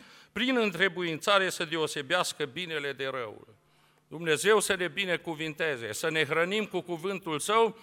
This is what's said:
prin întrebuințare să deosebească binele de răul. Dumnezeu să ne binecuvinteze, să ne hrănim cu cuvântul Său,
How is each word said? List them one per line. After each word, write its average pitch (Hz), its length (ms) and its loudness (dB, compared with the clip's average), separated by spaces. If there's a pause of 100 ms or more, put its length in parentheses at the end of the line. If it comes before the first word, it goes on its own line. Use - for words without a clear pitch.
(320)
prin 254 240 0
întrebuințare 185 920 2
să - 140 -4
deosebească 156 800 -2
binele 147 480 -6
de 135 140 -6
răul. 123 400 -8 (600)
Dumnezeu 165 520 4
să 196 140 2
ne 180 140 -2
binecuvinteze, 160 1040 -4
să 160 180 -2
ne 156 140 2
hrănim 170 400 0
cu 185 160 -4
cuvântul 170 580 -4
Său, 214 440 2